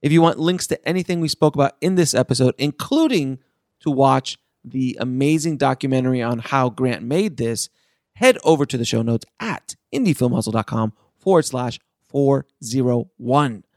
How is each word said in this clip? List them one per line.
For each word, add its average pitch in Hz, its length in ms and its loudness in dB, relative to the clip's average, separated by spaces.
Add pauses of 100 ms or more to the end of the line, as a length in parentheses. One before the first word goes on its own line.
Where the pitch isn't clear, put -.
If 147 100 0
you 165 100 6
want 165 180 4
links 175 280 -2
to - 200 -4
anything 175 320 -2
we 160 80 0
spoke 151 280 2
about 143 260 0
in 185 140 0
this 175 180 2
episode, 127 440 2
including 147 800 -2 (400)
to - 100 -4
watch 135 480 2 (260)
the 127 360 -4
amazing 143 580 0
documentary 131 640 0
on 117 180 -2
how 127 300 -2
Grant 120 340 -4
made 156 340 -2
this, 113 320 -4 (440)
head 254 300 4
over 151 220 4
to 135 120 -6
the 117 80 -2
show - 160 -2
notes 117 240 -2 (140)
at - 360 -8 (180)
indie 214 220 2
film 123 180 0
hustle 113 180 -2
dot 113 160 -2
com 113 240 -4 (260)
forward 180 280 2
slash 123 340 -6 (300)
four 139 360 2 (180)
zero 120 540 -2
one. 120 460 -2 (140)